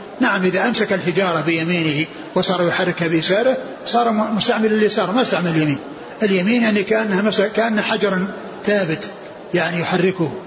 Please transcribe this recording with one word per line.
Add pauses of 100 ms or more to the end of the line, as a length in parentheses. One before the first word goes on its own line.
(220)
نعم،
إذا
أمسك
الحجارة
بيمينه (300)
وصار
يحركها
بيساره (280)
صار
م-،
مستعمل
اليسار،
ما
استعمل
اليمين. (440)
اليمين
يعني
كأنها
مس-،
كأن
حجرا (380)
ثابت (440)
يعني
يحركه، (160)